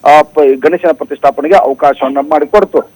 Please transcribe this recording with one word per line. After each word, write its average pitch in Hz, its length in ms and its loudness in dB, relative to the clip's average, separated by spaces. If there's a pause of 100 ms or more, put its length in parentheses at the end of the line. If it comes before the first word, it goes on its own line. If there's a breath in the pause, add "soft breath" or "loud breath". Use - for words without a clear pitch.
ಆ, 151 160 4
ಪ-, - 180 -2 (160)
ಗಣೇಶನ 165 360 -2
ಪ್ರತಿಷ್ಠಾಪನೆಗೆ 143 640 -2
ಅವಕಾಶವನ್ನ 139 600 -2 (120)
ಮಾಡಿಕೊಡ್ತು. 156 500 0 (160)